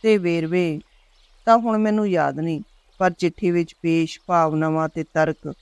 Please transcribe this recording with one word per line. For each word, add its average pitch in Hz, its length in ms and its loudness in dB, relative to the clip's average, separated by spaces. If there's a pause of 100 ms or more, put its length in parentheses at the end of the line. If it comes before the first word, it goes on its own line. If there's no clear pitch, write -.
ਤੇ 220 160 4
ਵੇਰਵੇ 170 640 -2 (640)
ਤਾਂ 226 120 6
ਹੁਣ 226 200 0
ਮੈਨੂੰ 214 300 0
ਯਾਦ 147 300 0
ਨਹੀਂ, 156 240 -4 (360)
ਪਰ 185 120 2
ਚਿੱਠੀ 175 400 -2
ਵਿੱਚ 170 320 -2
ਪੇਸ਼ 165 440 -2
ਭਾਵਨਾਵਾਂ 160 640 0
ਤੇ 156 160 -8
ਤਰਕ 156 580 -2